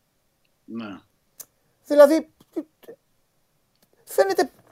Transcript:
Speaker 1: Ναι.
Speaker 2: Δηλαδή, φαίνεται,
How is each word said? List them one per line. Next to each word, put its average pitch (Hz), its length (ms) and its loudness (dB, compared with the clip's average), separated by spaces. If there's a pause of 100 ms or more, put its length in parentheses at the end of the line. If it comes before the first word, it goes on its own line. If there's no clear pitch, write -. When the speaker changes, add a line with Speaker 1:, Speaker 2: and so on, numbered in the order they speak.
(640)
Speaker 1:
Ναι. 110 340 -14 (840)
Speaker 2:
Δηλαδή, 294 440 4 (1700)
φαίνεται, 381 480 -2 (200)